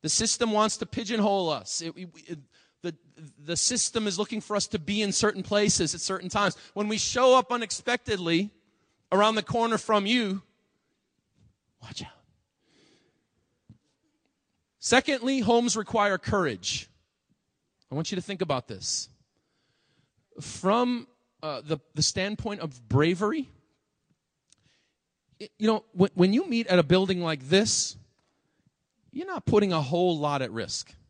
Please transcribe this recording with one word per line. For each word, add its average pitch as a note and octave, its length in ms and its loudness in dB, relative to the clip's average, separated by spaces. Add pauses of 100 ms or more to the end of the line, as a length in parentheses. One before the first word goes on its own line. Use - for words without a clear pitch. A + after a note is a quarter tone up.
The D#3 80 -6
system A3+ 420 0
wants G#3 260 2
to F#3+ 80 -6
pigeonhole G3+ 640 0
us. B2+ 320 -6
It, E3 140 -10 (320)
it, E3 120 -12 (420)
the, E3+ 140 -6 (480)
the E3 140 -4
system A3+ 500 0
is F#3 120 -4
looking G#3+ 220 -4
for G#3 140 -4
us G3+ 120 0
to G#3 120 -4
be G3+ 220 -2
in G3+ 100 0
certain G3 320 0
places G#3 520 2
at E3 60 -12
certain F#3 280 -6
times. G3+ 280 0 (160)
When G#3 140 -4
we G#3+ 100 -2
show B3+ 400 6
up B3+ 140 2
unexpectedly G#3 960 -2 (640)
around G#3 240 6
the G#3 80 0
corner A3+ 340 0
from G#3 280 2
you, G#3 360 0 (1400)
watch - 200 -14
out. - 80 -14 (2750)
Secondly, C4 600 2
homes A#3 380 4
require G3+ 400 0
courage. D3+ 720 -2 (1040)
I C3 40 -10
want D#3 160 -6
you G3+ 40 -6
to F3+ 60 -4
think F#3 200 -8
about D3 260 -2
this. - 420 -8 (1300)
From, A#3 680 -2 (360)
uh, C#3+ 180 -8
the, D3+ 160 -4 (160)
the D3+ 80 -4
standpoint G3+ 600 -4
of - 280 -14
bravery, F#3 600 0 (1900)
y-, G#3 100 -14 (100)
you G#3+ 80 0
know, A3 240 0
when, F#3+ 240 4
when F#3+ 180 6
you F4+ 140 0
meet A#3 180 0
at F3+ 140 4
a E3 40 4
building F3+ 380 2
like D3+ 260 -4
this, G3 480 2 (1160)
you're F4 160 -8
not E4+ 180 -8
putting G#3 260 2
a D#3+ 100 0
whole E3+ 360 0
lot C#3+ 240 -2
at A2+ 100 -6
risk. - 440 -8 (140)